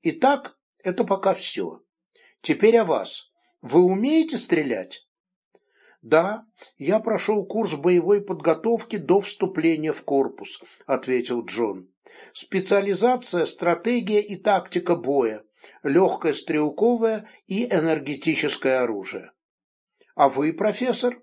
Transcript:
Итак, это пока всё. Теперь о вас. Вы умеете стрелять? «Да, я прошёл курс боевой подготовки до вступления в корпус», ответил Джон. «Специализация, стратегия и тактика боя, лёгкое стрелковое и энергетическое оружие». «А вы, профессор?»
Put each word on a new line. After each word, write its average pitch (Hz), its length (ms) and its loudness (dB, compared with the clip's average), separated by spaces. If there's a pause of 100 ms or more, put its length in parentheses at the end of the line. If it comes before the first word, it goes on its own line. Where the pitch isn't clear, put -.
Итак, 269 560 0 (260)
это 190 220 -2
пока 190 280 0
всё. - 460 -6 (600)
Теперь 208 360 4
о 220 60 6
вас. 127 480 -4 (300)
Вы 175 220 4
умеете 262 540 2
стрелять? 131 680 -4 (1000)
«Да, 180 400 2 (320)
я 175 220 0
прошёл 208 480 -2
курс 208 260 -4
боевой 175 480 2
подготовки 175 760 -2
до 175 240 2
вступления 160 720 -2
в - 120 -8
корпус», 135 580 -2 (240)
ответил 123 580 -2
Джон. 95 460 -6 (420)
«Специализация, 196 1160 0
стратегия 208 760 0
и 202 140 -8
тактика 185 600 0
боя, 120 480 -2 (380)
лёгкое 156 520 2
стрелковое 214 920 0 (200)
и 208 180 -2
энергетическое 147 1160 0
оружие». 98 480 -6 (840)
«А 139 160 4
вы, 147 240 -2
профессор?» 240 680 -2